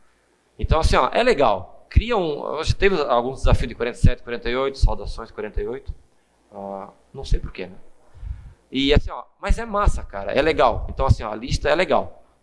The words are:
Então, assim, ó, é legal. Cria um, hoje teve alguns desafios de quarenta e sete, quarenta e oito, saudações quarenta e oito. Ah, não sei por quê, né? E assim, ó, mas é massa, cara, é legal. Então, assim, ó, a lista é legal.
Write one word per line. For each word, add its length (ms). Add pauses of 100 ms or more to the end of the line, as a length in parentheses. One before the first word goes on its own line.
(580)
Então, 220
assim, 160
ó, 160
é 100
legal. 680
Cria 300
um, 220
hoje 340
teve 260
alguns 380
desafios 300
de 60
quarenta 220
e 40
sete, 220
quarenta 280
e 60
oito, 200
saudações 540
quarenta 320
e 60
oito. 260 (580)
Ah, 360 (260)
não 100
sei 160
por 120
quê, 140
né? 100 (920)
E 220
assim, 180
ó, 120 (180)
mas 180
é 60
massa, 380
cara, 300
é 100
legal. 480
Então, 160
assim, 160
ó, 100
a 40
lista 340
é 40
legal. 500 (180)